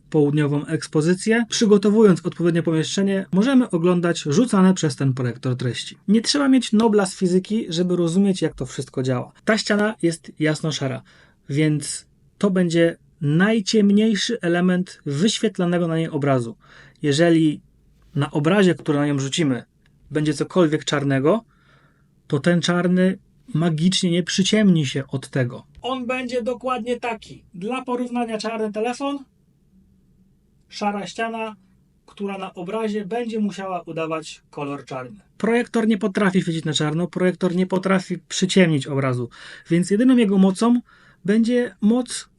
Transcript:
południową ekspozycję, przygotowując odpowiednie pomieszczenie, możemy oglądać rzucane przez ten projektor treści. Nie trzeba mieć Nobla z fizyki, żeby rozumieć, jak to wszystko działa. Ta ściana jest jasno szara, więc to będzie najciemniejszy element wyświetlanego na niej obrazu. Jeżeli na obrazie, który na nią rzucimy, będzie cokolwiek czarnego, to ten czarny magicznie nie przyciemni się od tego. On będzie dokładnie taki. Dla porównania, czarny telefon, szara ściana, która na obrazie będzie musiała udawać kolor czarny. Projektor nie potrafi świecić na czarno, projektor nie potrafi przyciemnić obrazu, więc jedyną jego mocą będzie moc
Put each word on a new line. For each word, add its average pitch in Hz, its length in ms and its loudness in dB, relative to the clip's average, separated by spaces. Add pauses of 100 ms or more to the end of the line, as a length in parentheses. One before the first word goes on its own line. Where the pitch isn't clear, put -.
południową 147 560 2
ekspozycję, 180 840 0
przygotowując 208 760 4
odpowiednie 165 380 0
pomieszczenie, 190 680 0
możemy 247 380 4
oglądać 170 520 0
rzucane 190 520 4
przez 156 220 -2
ten 135 180 0
projektor 123 440 -4
treści. 123 400 -6 (100)
Nie 220 140 4
trzeba 277 260 0
mieć 262 260 4
Nobla 208 320 4
z 190 100 -8
fizyki, 185 540 0
żeby 180 260 -2
rozumieć, 185 460 0
jak 151 140 -2
to 135 100 -8
wszystko 131 380 -8
działa. 127 280 -4 (140)
Ta 214 120 2
ściana 208 440 -2
jest 165 380 -4
jasno 151 320 0
szara, 127 300 -6 (480)
więc 151 560 -2 (320)
to 202 120 0
będzie 170 480 0 (240)
najciemniejszy 202 1200 2
element 180 640 0
wyświetlanego 175 840 -2
na 160 100 -2
niej 165 120 -2
obrazu. 135 460 -2 (460)
Jeżeli 160 600 2 (540)
na 147 160 -2
obrazie, 170 440 4
który 143 240 -2
na 147 80 0
nią 143 120 0
rzucimy, 135 440 -2 (480)
będzie 151 220 -2
cokolwiek 151 520 0
czarnego, 143 580 0 (840)
to 147 120 -2
ten 175 220 2
czarny 180 560 2 (360)
magicznie 170 580 0
nie 175 120 0
przyciemni 185 640 2
się 135 220 -6
od - 220 -8
tego. 123 360 -4 (160)
On 254 240 -6
będzie 247 380 -4
dokładnie 240 560 -6
taki. - 440 -10 (100)
Dla 240 300 -6
porównania, 240 540 -4
czarny 214 340 -6
telefon, 247 480 -4 (1500)
szara 202 400 -6
ściana, 226 480 -8 (500)
która 196 320 -10
na 190 160 -12
obrazie 208 520 -6
będzie 226 340 -4
musiała 190 420 -4
udawać 160 680 -8
kolor 143 360 -10
czarny. 127 340 -12 (180)
Projektor 226 500 0
nie 220 100 2
potrafi 190 440 0
świecić 160 240 -4
na 151 80 -2
czarno, 156 340 -2
projektor 180 480 -2
nie 185 120 0
potrafi 185 500 -2
przyciemnić 170 680 0
obrazu, 131 420 -4 (400)
więc 180 220 0
jedyną 247 260 4
jego 202 200 4
mocą 220 440 4 (440)
będzie 226 560 2
moc 240 580 0